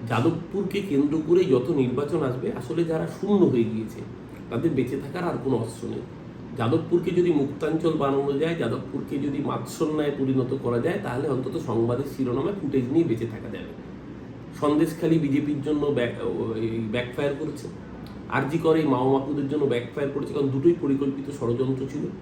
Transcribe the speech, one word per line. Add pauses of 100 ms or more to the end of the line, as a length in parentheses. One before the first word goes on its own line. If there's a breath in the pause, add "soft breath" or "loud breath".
যাদবপুরকে
কেন্দ্র
করে
যত
নির্বাচন
আসবে,
আসলে
যারা
শূন্য
হয়ে
গিয়েছে (480)
তাদের
বেঁচে
থাকার
আর
কোনো
অস্ত্র
নেই। (560)
যাদবপুরকে
যদি
মুক্তাঞ্চল
বানানো
যায়,
যাদবপুরকে
যদি
মাৎসন্যায়
পরিণত
করা
যায়,
তাহলে
অন্তত
সংবাদের (120)
শিরোনামে (100)
ফুটেজ
নিয়ে
বেঁচে
থাকা
যাবে। (880)
সন্দেশখালি
বিজেপির
জন্য
ব্যাক-,
ওই
ব্যাকফায়ার
করেছে, (600)
আরজি
করে
এই
মাওমাকুদের
জন্য
ব্যাকফায়ার
করেছে,
কারণ
দুটোই
পরিকল্পিত
ষড়যন্ত্র
ছিল। (200)